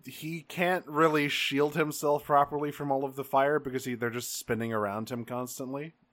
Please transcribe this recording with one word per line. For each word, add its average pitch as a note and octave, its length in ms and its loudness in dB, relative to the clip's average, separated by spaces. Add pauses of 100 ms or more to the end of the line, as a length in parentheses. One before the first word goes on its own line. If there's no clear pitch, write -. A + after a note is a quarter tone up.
he D#3 360 -10
can't F3+ 440 -2
really D3+ 440 4
shield C#3+ 460 0
himself D3 500 0
properly D3 460 4
from C#3+ 200 -4
all C3+ 140 2
of C3+ 100 -6
the C3+ 80 -6
fire C#3 360 4
because B2+ 260 -4
he, B2 100 -4
they're A#2 140 -2
just A#2 280 -6
spinning A2+ 360 -2
around G#2+ 360 -2
him A#2 160 -6
constantly. C3 680 -8 (200)